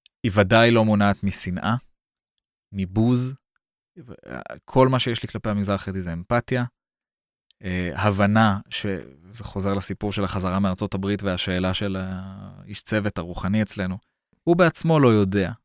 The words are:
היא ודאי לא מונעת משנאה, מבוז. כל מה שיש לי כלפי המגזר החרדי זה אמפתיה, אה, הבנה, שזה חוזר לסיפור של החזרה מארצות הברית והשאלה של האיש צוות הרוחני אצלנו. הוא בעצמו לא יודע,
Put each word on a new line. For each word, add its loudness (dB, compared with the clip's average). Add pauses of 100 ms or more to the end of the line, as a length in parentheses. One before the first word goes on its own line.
(240)
היא 0
ודאי 6
לא 6
מונעת 4
משנאה, -2 (960)
מבוז. 0 (1300)
כל 4
מה 2
שיש -4
לי -10
כלפי -6
המגזר 0
החרדי -4
זה -8
אמפתיה, -2 (1000)
אה, -4
הבנה, 2 (100)
שזה -10
חוזר -4
לסיפור -4
של -4
החזרה -2
מארצות -2
הברית -4
והשאלה -2
של -4
האיש -12
צוות -4
הרוחני -2
אצלנו. -4 (460)
הוא 2
בעצמו 2
לא 6
יודע, 4 (140)